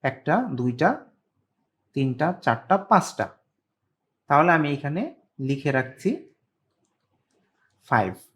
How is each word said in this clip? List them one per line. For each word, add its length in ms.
একটা, 480
দুইটা, 540
তিনটা, 480
চারটা, 360
পাঁচটা। 520
তাহলে 240
আমি 220
এখানে 420
লিখে 320
রাখছি 380
ফাইভ। 300